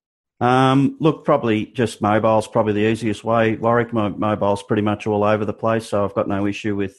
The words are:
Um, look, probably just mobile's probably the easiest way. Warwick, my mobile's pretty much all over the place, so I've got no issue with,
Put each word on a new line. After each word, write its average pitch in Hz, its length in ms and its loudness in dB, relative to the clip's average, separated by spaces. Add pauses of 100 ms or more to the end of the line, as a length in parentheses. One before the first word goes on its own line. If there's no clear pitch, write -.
(420)
Um, 131 580 2
look, 156 260 0
probably 113 400 2
just - 340 -4
mobile's 110 480 2
probably 110 240 0
the 104 180 2
easiest 110 320 -4
way. 113 340 0
Warwick, 117 360 0
my 107 160 0
mobile's 101 540 -2
pretty 110 180 -2
much 104 260 -2
all 104 160 0
over 107 220 2
the 101 80 -6
place, 113 340 -2
so 101 160 -2
I've 98 120 -4
got 107 140 -2
no 101 180 -2
issue 104 280 -4
with, 98 240 -6